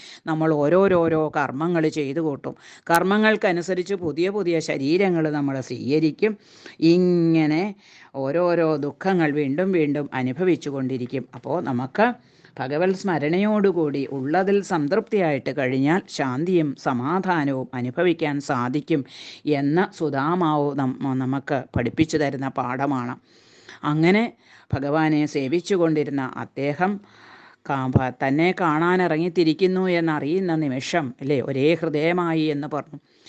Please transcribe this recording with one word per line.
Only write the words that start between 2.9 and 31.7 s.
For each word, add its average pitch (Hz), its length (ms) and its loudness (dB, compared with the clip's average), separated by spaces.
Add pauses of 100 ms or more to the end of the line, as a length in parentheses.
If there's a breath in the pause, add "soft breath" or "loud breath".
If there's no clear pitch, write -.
പുതിയ 175 340 -2
പുതിയ 175 300 0
ശരീരങ്ങൾ 160 720 2
നമ്മൾ 143 300 -2
സ്വീകരിക്കും. 143 760 0 (500 loud breath)
ഇങ്ങനെ 165 800 4 (520 loud breath)
ഓരോരോ 165 520 0 (100)
ദുഃഖങ്ങൾ 151 540 0
വീണ്ടും 147 400 0
വീണ്ടും 147 420 0
അനുഭവിച്ചു 143 560 0
കൊണ്ടിരിക്കും. 131 640 -4
അപ്പോൾ 131 300 -6
നമുക്ക് 135 420 0 (500 soft breath)
ഭഗവത് 151 400 -2
സ്മരണയോടുകൂടി 175 1080 0 (100)
ഉള്ളതിൽ 170 500 0
സംതൃപ്തിയായിട്ട് 170 960 0
കഴിഞ്ഞാൽ 139 520 2
ശാന്തിയും 147 720 0
സമാധാനവും 143 920 -2
അനുഭവിക്കാൻ 147 640 0
സാധിക്കും 139 640 -2 (540 loud breath)
എന്ന് 143 300 2 (100)
സുദാമാവ് 151 800 0
നം-, 131 240 -2 (180)
നമുക്ക് 131 540 -2
പഠിപ്പിച്ചു - 460 0
തരുന്ന 139 300 -2
പാഠമാണ്. 127 680 -4 (680 loud breath)
അങ്ങനെ 160 400 2 (460 soft breath)
ഭഗവാനെ 151 560 0
സേവിച്ചു 147 500 -2
കൊണ്ടിരുന്ന 151 480 0 (120)
അദ്ദേഹം 143 560 -4 (760 loud breath)
കാ-, 135 220 -2
ഭ-, 127 260 0
തന്നെ 151 460 2
കാണാനിറങ്ങിത്തിരിക്കുന്നു 175 1300 2
എന്നറിയുന്ന 165 680 0
നിമിഷം, 139 640 -2
അല്ലേ, 139 220 0
ഒരേ 139 320 2